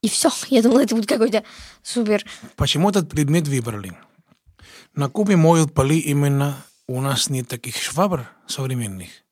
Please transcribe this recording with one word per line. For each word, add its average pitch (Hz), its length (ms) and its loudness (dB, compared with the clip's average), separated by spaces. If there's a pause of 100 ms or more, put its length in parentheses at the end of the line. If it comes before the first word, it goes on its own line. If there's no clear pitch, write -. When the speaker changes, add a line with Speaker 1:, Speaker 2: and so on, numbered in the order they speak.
Speaker 1:
И 226 60 -2
всё. - 200 0 (180)
Я 247 140 4
думала, 240 220 4
это 220 120 0
будет 214 140 -2
какой-то 220 340 0 (400)
супер. 214 400 -2 (320)
Speaker 2:
Почему 151 360 0
этот 180 180 0
предмет 151 380 0
выбрали? 113 440 -4 (1040)
На 139 140 -2
Кубе 208 260 2
моют 160 380 6
полы 139 260 2
именно, 143 560 0 (320)
у 127 140 -6
нас 135 280 -2
нет 127 180 -4
таких 120 340 -10
швабр 170 480 -2 (160)
современных. 113 640 -8 (220)